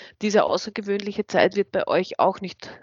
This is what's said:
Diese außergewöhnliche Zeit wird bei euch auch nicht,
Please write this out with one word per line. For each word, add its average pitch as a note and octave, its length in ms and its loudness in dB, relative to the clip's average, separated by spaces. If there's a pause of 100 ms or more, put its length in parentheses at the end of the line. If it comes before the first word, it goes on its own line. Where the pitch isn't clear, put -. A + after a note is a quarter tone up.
(220)
Diese G#3 220 4
außergewöhnliche G3+ 840 -4
Zeit F#3+ 280 2
wird G3 160 -2
bei - 160 -2
euch F3 320 0
auch F#3+ 220 2
nicht, - 280 -12 (140)